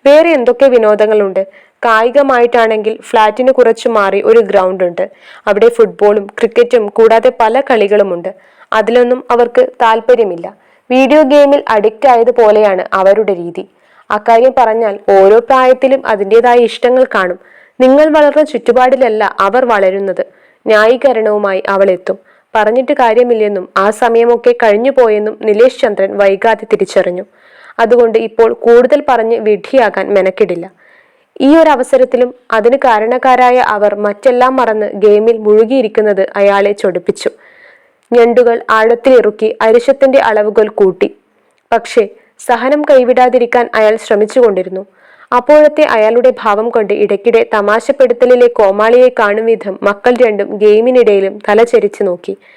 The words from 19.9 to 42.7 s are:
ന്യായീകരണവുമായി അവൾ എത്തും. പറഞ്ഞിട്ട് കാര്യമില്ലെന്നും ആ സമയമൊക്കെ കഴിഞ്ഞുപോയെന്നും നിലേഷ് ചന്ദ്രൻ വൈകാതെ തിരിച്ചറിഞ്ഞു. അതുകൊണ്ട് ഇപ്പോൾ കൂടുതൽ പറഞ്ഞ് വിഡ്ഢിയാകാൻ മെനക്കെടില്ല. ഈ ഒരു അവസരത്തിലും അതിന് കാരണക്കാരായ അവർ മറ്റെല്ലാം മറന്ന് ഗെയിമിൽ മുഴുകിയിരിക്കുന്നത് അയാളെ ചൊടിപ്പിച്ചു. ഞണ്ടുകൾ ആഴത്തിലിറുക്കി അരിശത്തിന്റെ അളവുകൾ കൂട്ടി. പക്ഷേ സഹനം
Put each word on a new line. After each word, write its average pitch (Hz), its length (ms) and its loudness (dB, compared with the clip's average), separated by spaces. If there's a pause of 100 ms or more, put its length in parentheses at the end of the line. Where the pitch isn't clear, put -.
ന്യായീകരണവുമായി 220 1040 0
അവൾ 196 220 0
എത്തും. 185 280 -6 (360)
പറഞ്ഞിട്ട് 233 380 0
കാര്യമില്ലെന്നും 220 840 0
ആ 196 140 0
സമയമൊക്കെ 233 640 0
കഴിഞ്ഞുപോയെന്നും 220 920 0
നിലേഷ് 220 380 0
ചന്ദ്രൻ 202 360 -4
വൈകാതെ 202 480 0
തിരിച്ചറിഞ്ഞു. 190 600 -4 (540)
അതുകൊണ്ട് 233 400 0
ഇപ്പോൾ 226 340 -2
കൂടുതൽ 247 560 2
പറഞ്ഞ് 226 280 -2
വിഡ്ഢിയാകാൻ 208 800 -2
മെനക്കെടില്ല. 185 580 -2 (680)
ഈ 277 160 4
ഒരു 320 140 4
അവസരത്തിലും 254 640 -2 (160)
അതിന് 226 260 0
കാരണക്കാരായ 247 800 0
അവർ 208 360 -2
മറ്റെല്ലാം 247 640 -2
മറന്ന് 214 380 -2
ഗെയിമിൽ 208 440 2
മുഴുകിയിരിക്കുന്നത് 214 880 0 (100)
അയാളെ 202 360 0
ചൊടിപ്പിച്ചു. 185 580 -6 (800)
ഞണ്ടുകൾ 240 580 2
ആഴത്തിലിറുക്കി 220 920 0
അരിശത്തിന്റെ 262 560 2
അളവുകൾ 214 500 0
കൂട്ടി. 190 460 -4 (580)
പക്ഷേ 233 360 -2 (300)
സഹനം 254 440 -2